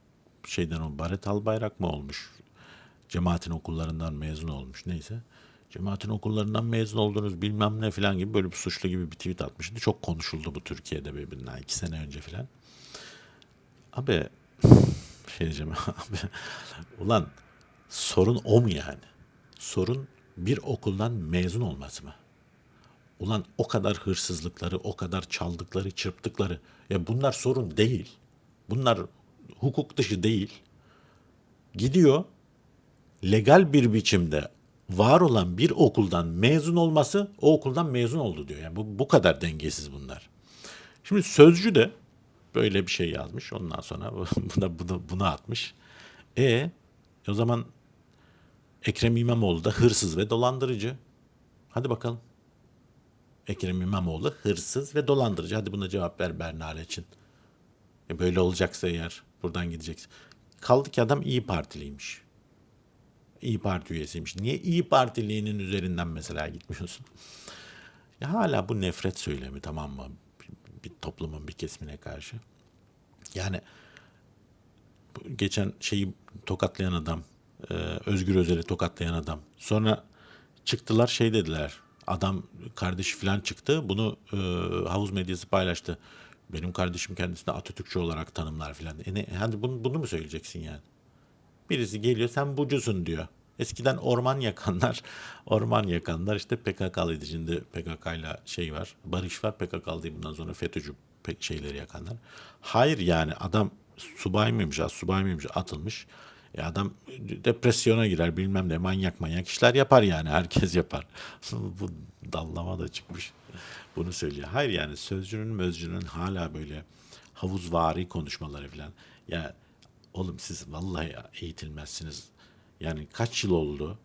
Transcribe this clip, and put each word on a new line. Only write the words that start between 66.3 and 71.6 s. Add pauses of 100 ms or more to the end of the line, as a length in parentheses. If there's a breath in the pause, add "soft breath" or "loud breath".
gitmiyorsun? (1160 loud breath)
Ya
hala
bu
nefret
söylemi,
tamam
mı? (340)
Bir, (340)
bir
toplumun
bir
kesimine